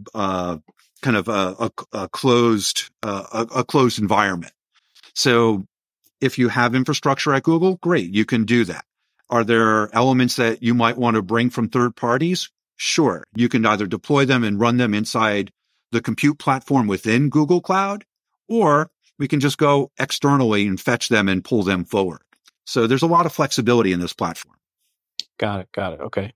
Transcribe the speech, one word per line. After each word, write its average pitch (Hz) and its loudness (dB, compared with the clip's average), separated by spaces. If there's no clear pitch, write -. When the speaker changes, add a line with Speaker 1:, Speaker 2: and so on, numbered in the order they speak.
Speaker 1:
a 92 -4
kind 120 0
of 98 -2
a, 95 -2
a, 110 -4
a 98 -8
closed, 120 0
uh, 98 -8
a, 113 -4
a 123 0
closed 127 2
environment. 101 -2
So 113 2
if 135 -2
you 123 2
have 120 0
infrastructure 139 0
at 135 0
Google, 170 2
great, 143 -2
you 107 2
can 113 0
do 117 2
that. 87 -12
Are 117 2
there 110 2
elements 127 2
that 113 -2
you 117 0
might 117 0
want 120 0
to 107 0
bring 113 0
from 117 -4
third 120 0
parties? 135 -2
Sure. 107 -2
You 120 2
can 113 0
either 104 0
deploy 135 0
them 127 0
and 104 -2
run 117 2
them 117 0
inside 107 -2
the 117 0
compute 143 -2
platform 131 0
within 113 0
Google 156 2
Cloud, 196 -4
or 165 2
we 139 -4
can 147 0
just 135 0
go 143 2
externally 127 2
and 95 -2
fetch - -2
them 107 2
and 92 0
pull 113 0
them 92 0
forward. 95 -2
So 117 0
there's 131 2
a 170 2
lot 170 2
of 160 -4
flexibility 120 2
in 87 0
this 87 -6
platform. - -8
Speaker 2:
Got 101 -4
it. 90 -16
Got 95 -6
it. 73 -16
Okay. 95 -8